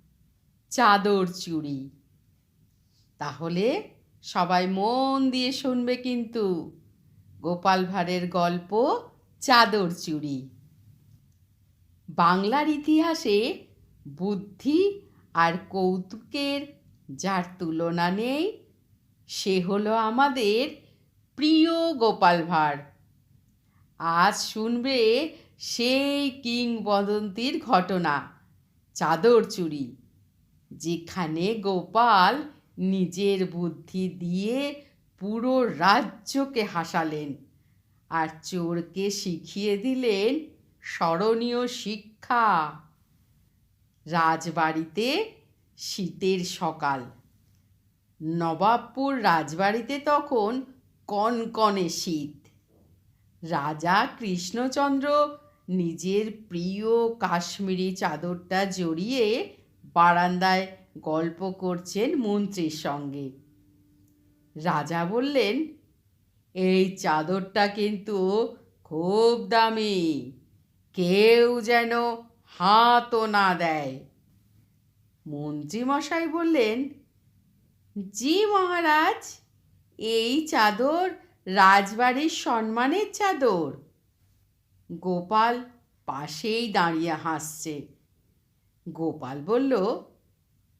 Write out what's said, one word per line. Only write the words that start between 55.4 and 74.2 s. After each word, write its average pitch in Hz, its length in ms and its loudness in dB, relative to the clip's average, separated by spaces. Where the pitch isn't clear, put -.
নিজের 185 640 -2
প্রিয় 220 680 0
কাশ্মীরি 185 800 -2
চাদরটা 175 720 -4
জড়িয়ে 202 920 -2
বারান্দায় 180 840 4
গল্প 165 540 -4
করছেন 185 640 -4
মন্ত্রীর 202 540 -2
সঙ্গে। 143 640 -8
রাজা 160 500 -2
বললেন, 247 640 0
"এই 185 440 2
চাদরটা 185 720 0
কিন্তু 208 800 -2
খুব 202 640 2
দামি, 208 840 0
কেউ 226 680 4
যেন 233 300 2
হাতও 233 840 4
না 196 300 4
দেয়।" 151 440 -2